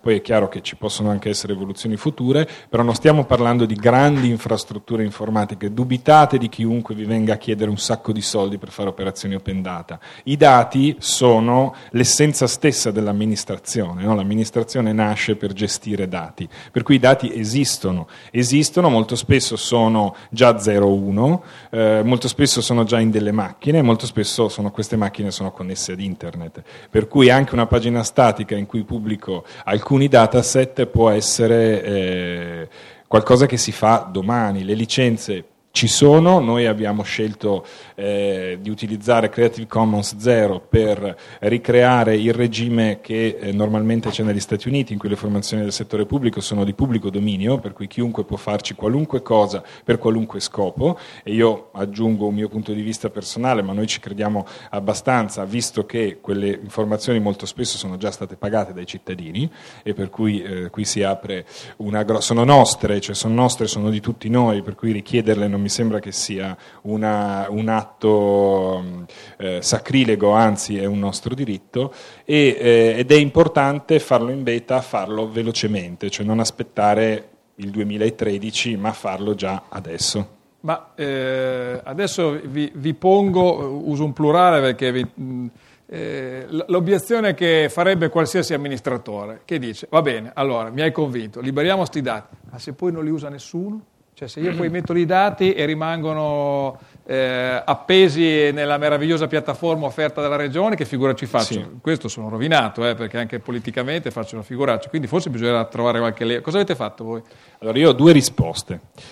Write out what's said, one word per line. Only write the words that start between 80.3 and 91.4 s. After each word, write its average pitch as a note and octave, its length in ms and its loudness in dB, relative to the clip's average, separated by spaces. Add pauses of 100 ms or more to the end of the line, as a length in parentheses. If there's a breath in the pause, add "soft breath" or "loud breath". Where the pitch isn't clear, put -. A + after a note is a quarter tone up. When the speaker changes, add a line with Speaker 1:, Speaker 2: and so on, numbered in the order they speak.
Speaker 2:
Ma, - 320 -8
eh, C3 880 -4
adesso D#3 600 -4
vi, D3 300 -6
vi D3+ 180 -4
pongo, F3+ 920 2
uso D3+ 180 -2
un C#3+ 80 -2
plurale D#3+ 480 4
perché B2+ 320 0
vi, B2 140 -2 (140)
mm, B2+ 260 -8 (400 soft breath)
eh, C3 640 -10
l-, D#3+ 200 -6
l'obiezione G3 640 0
che D#3+ 380 2
farebbe F3 400 0
qualsiasi E3 420 0
amministratore, A#2 920 -6
che E3 120 -4
dice: A#2 300 -10
"Va D#3+ 140 4
bene, A2+ 320 -4
allora A#2+ 340 -2
mi C3 140 -6
hai D#3+ 100 0
convinto, A#2+ 480 -6